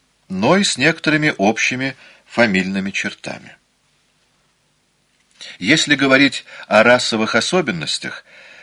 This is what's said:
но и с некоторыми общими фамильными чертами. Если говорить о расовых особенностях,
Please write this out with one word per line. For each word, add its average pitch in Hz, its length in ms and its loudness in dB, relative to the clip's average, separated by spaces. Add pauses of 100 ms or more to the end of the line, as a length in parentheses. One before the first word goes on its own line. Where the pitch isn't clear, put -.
(300)
но 110 280 2
и 202 60 2
с - 140 -4
некоторыми 151 600 0
общими - 580 -2 (300)
фамильными 95 640 -2
чертами. - 680 -10 (2000)
Если 151 340 0
говорить 135 500 2 (240)
о 107 160 6
расовых 120 520 2
особенностях, 113 880 -4 (380)